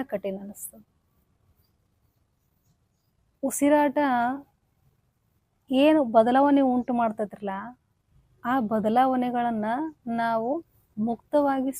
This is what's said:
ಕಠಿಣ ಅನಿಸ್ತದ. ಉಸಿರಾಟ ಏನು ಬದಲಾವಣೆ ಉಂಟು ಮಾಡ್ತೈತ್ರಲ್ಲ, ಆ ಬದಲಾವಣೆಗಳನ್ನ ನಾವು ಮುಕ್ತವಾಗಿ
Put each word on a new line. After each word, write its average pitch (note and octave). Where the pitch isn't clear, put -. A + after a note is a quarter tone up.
ಕಠಿಣ G3
ಅನಿಸ್ತದ. G#3
ಉಸಿರಾಟ D4
ಏನು D4
ಬದಲಾವಣೆ C4+
ಉಂಟು B3
ಮಾಡ್ತೈತ್ರಲ್ಲ, G#3
ಆ A#3+
ಬದಲಾವಣೆಗಳನ್ನ A#3+
ನಾವು A3+
ಮುಕ್ತವಾಗಿ C4+